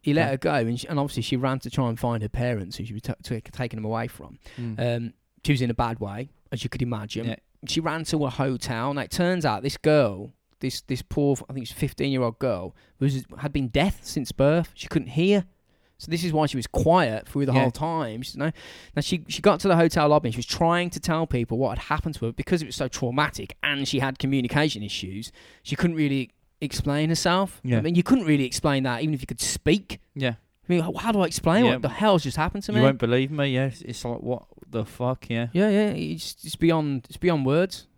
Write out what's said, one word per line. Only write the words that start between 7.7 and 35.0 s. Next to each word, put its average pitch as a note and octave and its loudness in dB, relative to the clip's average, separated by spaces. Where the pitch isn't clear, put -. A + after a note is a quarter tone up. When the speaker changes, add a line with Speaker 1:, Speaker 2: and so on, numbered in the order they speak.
Speaker 1:
ran D#3+ -2
to D3+ 0
a C3 0
hotel. B2+ -2
Now, C#3+ -4
it - -6
turns F3 0
out G#2+ 0
this C#3+ -4
girl, B2+ 2
this, - -6
this B2+ -6
poor, C#3+ 0
I C3+ -10
think C3 -8
she's - -14
fifteen-year-old C3 -2
girl, F#2+ -2
was, C3+ 0
had C#3+ -6
been C3+ -2
deaf D#3+ 2
since - -6
birth. D#3 4
She - -14
couldn't C3 -2
hear. F#3 4
So - -10
this E3+ -2
is E3 0
why D3+ 2
she C#3 -2
was A#2 -4
quiet C3+ 2
through C#3+ 0
the C3 2
Speaker 2:
Yeah. C3 6
Speaker 1:
whole C3 2
time. C#3+ -4
She, - -12
you B2 -12
know? D#3 0
Now, D3 0
she, D#3+ -2
she - -6
got F#3+ 4
to G3 2
the E3+ 8
hotel E3 6
lobby D3+ 6
and A2+ -2
she B2 -4
was A#2 -4
trying F3 2
to E3 -8
tell E3 0
people A#2+ -2
what B2 0
had - -8
happened D3+ -2
to - -6
her A#2 -4
because D#3+ 0
it D#3 -6
was - -10
so C3 -2
traumatic - -2
and C#3 -2
she C#3 0
had C3 -2
communication C#3 0
issues. G2+ -8
She - -6
couldn't E3+ 0
really C#3 -2
explain D3 -2
herself. F3+ 0
Speaker 2:
Yeah. B2 2
Speaker 1:
I A2+ 2
mean, E3+ 0
you F3 6
couldn't B3 4
really D3 4
explain C3+ 0
that B2 -2
even D#3 0
if C3 -2
you C#3 -10
could - -10
speak. - 0
Speaker 2:
Yeah. C3 0
Speaker 1:
I F3+ 0
mean, E3+ 4
how, E3 -4
how A3+ -2
do G3+ 4
I F3+ 4
explain E3 4
Speaker 2:
Yeah. A#3+ 4
Speaker 1:
what B2 -2
the C3+ 0
hell's G3 4
just B2+ -4
happened F3 -2
to - -6
Speaker 2:
You - 4
Speaker 1:
me? B2 8
Speaker 2:
won't C3+ 6
believe B2+ 2
me, C#3+ 0
yeah. B2+ 2
It's, B2 -8
it's - -10
like, A#2+ -6
what A#2+ -6
the A2 -4
fuck, - -4